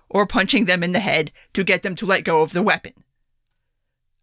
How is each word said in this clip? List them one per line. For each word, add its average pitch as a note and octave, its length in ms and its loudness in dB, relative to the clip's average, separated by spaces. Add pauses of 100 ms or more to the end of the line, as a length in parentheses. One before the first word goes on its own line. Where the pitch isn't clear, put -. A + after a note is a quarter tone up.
(100)
or G3 160 2
punching G#3 380 0
them F3+ 180 0
in F3 100 -2
the F3+ 80 0
head D#3+ 300 -2 (240)
to G3 80 0
get F3+ 200 0
them F#3 120 -6
to F3+ 120 -8
let F#3+ 180 0
go E3 180 2
of D#3 100 -2
the F3 100 -2
weapon. F#3+ 300 0 (1300)